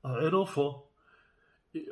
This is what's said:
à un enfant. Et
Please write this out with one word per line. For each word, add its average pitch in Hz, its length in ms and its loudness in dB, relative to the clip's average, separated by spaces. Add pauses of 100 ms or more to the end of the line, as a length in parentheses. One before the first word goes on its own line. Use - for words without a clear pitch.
à 127 140 -4
un 160 160 2
enfant. 143 560 0 (840)
Et 160 180 -8